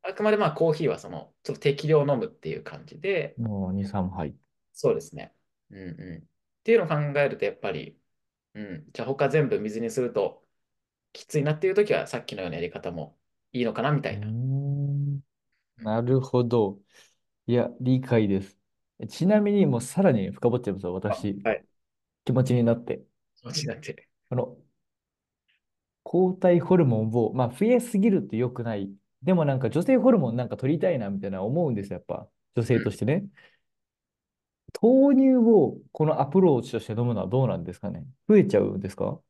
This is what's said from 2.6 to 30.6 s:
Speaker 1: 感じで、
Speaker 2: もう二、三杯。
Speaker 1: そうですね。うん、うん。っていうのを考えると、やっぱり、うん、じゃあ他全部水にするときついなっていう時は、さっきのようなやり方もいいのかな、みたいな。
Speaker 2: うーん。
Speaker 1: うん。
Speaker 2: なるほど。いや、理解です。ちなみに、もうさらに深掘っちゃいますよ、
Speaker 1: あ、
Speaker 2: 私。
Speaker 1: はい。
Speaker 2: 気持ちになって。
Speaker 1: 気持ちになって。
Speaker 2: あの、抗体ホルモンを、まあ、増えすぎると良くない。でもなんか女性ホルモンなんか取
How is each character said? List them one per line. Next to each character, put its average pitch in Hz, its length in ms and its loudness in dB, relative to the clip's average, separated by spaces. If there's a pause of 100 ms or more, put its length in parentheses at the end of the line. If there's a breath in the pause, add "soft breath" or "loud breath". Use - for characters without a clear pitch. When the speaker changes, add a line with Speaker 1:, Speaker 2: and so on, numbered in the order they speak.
Speaker 1:
感 - 220 -16
じ - 140 -20
で、 185 380 -4
Speaker 2:
も 104 320 -4
う 92 40 -6
二、 98 120 -4
三 95 240 -4
杯。 80 260 -8 (380)
Speaker 1:
そ - 180 0
う 101 40 0
で - 60 -6
す - 140 -20
ね。 - 180 -16 (360)
う 101 60 -20
ん、 98 40 -18
う 90 400 -14
ん。 80 40 -20
っ - 0 - (400)
て 220 80 0
い 233 40 6
う 226 40 4
の 180 60 -2
を - 20 -10
考 156 80 -2 (240)
え 143 100 2
る - 80 -8
と、 - 80 -4
や 98 60 -2
っ - 40 -12
ぱ 101 160 -8
り、 - 260 -10 (560)
う 107 80 -14
ん、 95 300 -12
じ - 100 -10
ゃ 117 40 -6
あ - 20 -8
他 135 220 0
全 147 180 2
部 107 120 0
水 107 200 -6
に 113 100 -4
す 127 120 -4
る 120 100 -2
と - 320 -4 (720)
き - 120 -20
つ - 140 -2
い 139 40 -2
な 151 100 0
っ 156 60 -6
て 190 80 0
い 190 40 2
う - 40 -2
時 208 180 2
は、 85 140 -2
さ 123 120 -8
っ 117 60 -14
き 113 100 -12
の 98 60 -8
よ 92 60 -6
う - 40 -6
な 73 60 -8
や 85 40 -6
り 85 100 -6
方 - 200 -10
も 82 260 -12 (360)
い 123 80 -4
い 120 40 0
の 110 80 -4
か - 80 -6
な、 143 100 0
み 147 100 0
た - 100 -6
い 101 80 -8
な。 107 80 -8
Speaker 2:
う 110 40 -6
ー - 20 -6
ん。 143 880 -4 (560)
Speaker 1:
う - 40 -18
ん。 - 20 -16
Speaker 2:
な 110 180 -2
る 131 180 2
ほ 131 240 0
ど。 113 360 0 (680 soft breath)
い 117 60 0
や、 120 160 0 (100)
理 127 220 2
解 113 260 2
で 98 140 0
す。 - 160 -16 (520)
ち - 180 -4
な 214 140 6
み 208 100 0
に、 202 140 4
も 131 120 2
う 131 40 -2
さ - 200 -4
ら 190 100 6
に 98 200 0
深 - 180 0
掘 117 80 0
っ 123 40 -2
ち - 60 -6
ゃ 104 40 -4
い - 20 -4
ま 95 60 -8
す 98 60 -12
よ、 90 60 -4
Speaker 1:
あ、 - 20 -6
Speaker 2:
私。 98 500 -4
Speaker 1:
は 113 100 0
い。 - 120 -8 (600)
Speaker 2:
気 - 60 -2
持 127 120 4
ち 127 100 0
に 123 100 2
な 117 100 4
っ 117 100 -4
て。 - 200 -8 (320)
Speaker 1:
気 - 100 -20
持 120 80 -14
ち 151 100 -6
に 147 60 -6
な 113 60 -8
っ - 40 -18
て。 - 300 -16 (200)
Speaker 2:
あ 127 60 -6
の、 - 220 -4 (1500)
抗 185 300 2
体 180 260 4
ホ 180 180 4
ル 170 80 6
モ 120 120 2
ン 110 160 -2
を、 117 200 0
ま 127 120 0
あ、 117 40 -4
増 208 180 0
え 240 120 4
す 240 180 -4
ぎ 208 120 4
る 190 180 0
と - 80 -8
良 120 140 0
く 123 140 -10
な 113 120 -4
い。 98 140 -6 (340)
で 175 100 2
も 165 120 2
な 135 100 0
ん 131 40 -2
か 123 100 0
女 160 140 0
性 262 140 4
ホ 240 140 4
ル 226 80 4
モ 123 120 -2
ン 113 40 -6
な 123 100 -4
ん 110 40 -12
か - 80 -8
取 135 160 0